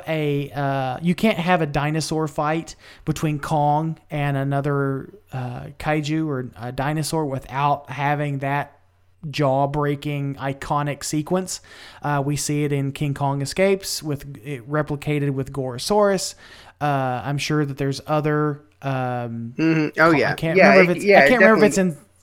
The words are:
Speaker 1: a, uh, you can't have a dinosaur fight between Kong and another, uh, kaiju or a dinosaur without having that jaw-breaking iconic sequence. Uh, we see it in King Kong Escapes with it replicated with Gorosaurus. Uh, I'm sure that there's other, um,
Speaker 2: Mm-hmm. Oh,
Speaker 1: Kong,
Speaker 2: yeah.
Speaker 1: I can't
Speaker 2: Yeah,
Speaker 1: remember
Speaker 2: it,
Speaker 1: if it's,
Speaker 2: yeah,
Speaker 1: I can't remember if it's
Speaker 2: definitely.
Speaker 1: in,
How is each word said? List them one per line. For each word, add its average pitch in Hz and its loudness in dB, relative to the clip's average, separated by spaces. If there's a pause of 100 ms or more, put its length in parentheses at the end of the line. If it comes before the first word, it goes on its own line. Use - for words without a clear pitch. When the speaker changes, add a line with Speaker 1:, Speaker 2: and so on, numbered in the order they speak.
Speaker 1:
a, 147 -2
uh, 139 -4
you 175 2
can't - 2
have 170 2
a 160 2
dinosaur 151 -2
fight 156 -4 (300)
between 151 -2
Kong 151 0 (140)
and 143 -2
another, 139 -2 (220)
uh, 127 -10 (140)
kaiju 156 -2
or 127 -6
a 120 -10
dinosaur 151 -2
without 139 -2
having 143 -2
that 139 -4 (680)
jaw-breaking 143 0
iconic 143 -4
sequence. 180 -4 (420)
Uh, 147 0
we 147 0
see 147 -2
it 143 -2
in 139 -2
King 139 -4
Kong 139 -2
Escapes 190 0
with 143 -8
it 131 -12
replicated 147 -2
with 135 -6
Gorosaurus. 185 0 (440)
Uh, 135 -2
I'm 143 -4
sure 151 0
that 139 -8
there's 139 -2
other, 151 0 (200)
um, 123 -6
Speaker 2:
Mm-hmm. 160 2
Oh, 165 8
Speaker 1:
Kong, 151 4
Speaker 2:
yeah. 101 2
Speaker 1:
I - -2
can't 165 0
Speaker 2:
Yeah, 180 8
Speaker 1:
remember 185 8
Speaker 2:
it, - -
Speaker 1:
if 170 0
it's, - -6
Speaker 2:
yeah, 202 8
Speaker 1:
I 139 8
can't 240 6
remember 220 8
if - 6
it's - 0
Speaker 2:
definitely. 185 0
Speaker 1:
in, - -20 (180)